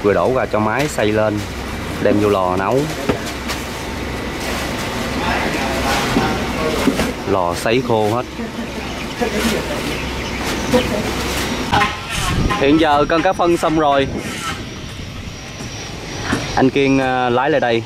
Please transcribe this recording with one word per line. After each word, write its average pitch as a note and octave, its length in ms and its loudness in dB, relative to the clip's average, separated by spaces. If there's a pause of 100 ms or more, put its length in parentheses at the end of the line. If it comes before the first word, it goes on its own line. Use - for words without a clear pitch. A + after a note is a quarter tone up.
rồi G2+ 100 6
đổ F#2 220 4
ra A2+ 100 2
cho G#2+ 120 0
máy A2 300 2
xay B2 180 0
lên, G#2+ 320 2 (640)
đem G#2 180 4
vô G#2 80 4
lò F#2 280 4
nấu. G2+ 220 2 (4000)
Lò F2+ 240 2
sấy A#2+ 340 2
khô G#2+ 260 4
hết. A#2+ 100 0 (4000)
Hiện C#3+ 200 6
giờ D3 280 4
cân E3 140 2
cá F#3+ 100 4
phân F3 240 2
xong D#3+ 220 2
rồi. C#3 300 4 (2500)
Anh B2+ 140 6
Kiên, C3+ 300 4
à, B2+ 300 2
lái B2+ 200 4
lại C#3+ 100 4
đây A#2 260 2